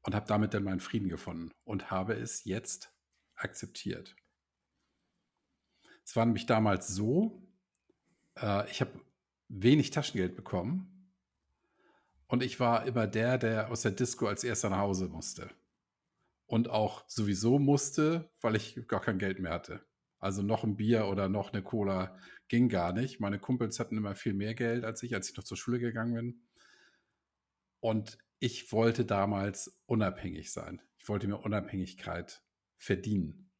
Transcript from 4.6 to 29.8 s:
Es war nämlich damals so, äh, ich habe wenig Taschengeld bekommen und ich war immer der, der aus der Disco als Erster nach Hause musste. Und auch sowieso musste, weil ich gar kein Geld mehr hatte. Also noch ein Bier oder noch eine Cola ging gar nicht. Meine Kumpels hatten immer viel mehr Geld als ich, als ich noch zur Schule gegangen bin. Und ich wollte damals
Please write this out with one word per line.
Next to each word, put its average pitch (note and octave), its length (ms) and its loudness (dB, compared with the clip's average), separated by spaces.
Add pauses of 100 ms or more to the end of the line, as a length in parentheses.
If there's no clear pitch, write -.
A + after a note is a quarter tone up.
Es - 120 -4
war A#2 80 6
nämlich A2 220 2
damals G#2+ 420 4
so, A#2+ 540 2 (960)
äh, G#2 340 0
ich - 100 -8
habe - 200 -2 (480)
wenig B2 420 4
Taschengeld F#2+ 460 -2
bekommen B2 760 -6 (1120)
und B2 160 2
ich - 180 -4
war A#2 260 4
immer A#2 200 2
der, A#2 320 2
der A2+ 320 0
aus A#2 120 -2
der G#2 100 2
Disco A#2 340 0
als G2+ 180 0
Erster A2 260 0
nach F#2+ 80 2
Hause F#2+ 300 2
musste. - 420 -10 (960)
Und A#2 240 2
auch G#2+ 380 0
sowieso G#2+ 500 2
musste, D3+ 720 2 (100)
weil A2 160 2
ich A2+ 320 -4
gar G2 120 0
kein G2+ 180 0
Geld F#2+ 200 -2
mehr E2+ 140 -4
hatte. - 340 -8 (320)
Also G2 240 -2
noch G2+ 220 0
ein G#2 120 0
Bier A2 300 4
oder G2 220 0
noch G2 240 -2
eine G2+ 100 -2
Cola G2 560 -2 (300)
ging A#2+ 200 6
gar F2+ 240 2
nicht. A#2+ 280 -2
Meine G2+ 180 -2
Kumpels A#2+ 400 -2
hatten A2 180 -4
immer G2+ 180 -2
viel G2+ 200 -2
mehr G#2 200 -2
Geld A#2 300 0
als A2 180 -6
ich, B2 120 -4
als F#2+ 160 -2
ich - 60 -14
noch - 80 -10
zur A#2+ 120 -6
Schule B2 220 -2
gegangen A#2 360 -2
bin. A#2+ 340 -6 (1300)
Und A2 380 -2 (200)
ich - 340 -4
wollte A2+ 320 4
damals G2+ 840 0